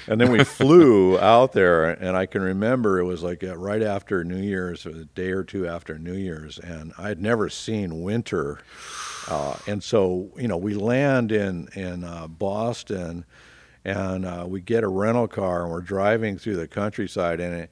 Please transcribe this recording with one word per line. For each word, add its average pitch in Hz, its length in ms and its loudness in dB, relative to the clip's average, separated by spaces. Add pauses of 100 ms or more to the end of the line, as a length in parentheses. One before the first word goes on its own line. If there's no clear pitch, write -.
And 110 140 2
then 123 100 6
we 120 120 6
flew 131 760 8
out 117 340 6
there, 87 320 6
and 90 300 -2
I 92 120 0
can 98 160 -4
remember 101 560 2
it 90 60 2
was, 87 180 -4
like, 87 200 -6
uh, 92 140 -8
right 101 240 -2
after 98 420 -2
New 90 200 -4
Year's, 92 420 -6
or - 60 -12
a 80 140 -14
day 92 260 -6
or 92 120 -2
two 92 240 -6
after 85 300 -10
New 85 160 -10
Year's, 80 460 -10
and 82 400 -14
I'd 95 200 -8
never 104 300 0
seen 90 540 -6
winter. 92 560 -4 (680)
Uh, 71 380 -4
and 101 180 -6
so, 95 540 0
you 123 100 -4
know, 98 80 -2
we 101 200 -4
land 123 560 0
in, 98 420 -2
in, 90 300 -8
uh, 85 240 -12
Boston, 92 1000 -6 (580)
and, 95 400 -4
uh, 87 240 -8
we 92 140 -6
get 113 220 0
a 107 40 0
rental 107 400 0
car, 90 360 -2
and 85 80 -6
we're 85 100 -6
driving 101 560 0
through 101 200 -4
the 82 100 -6
countryside, 95 720 -4
and 87 240 -6
it, 85 80 -16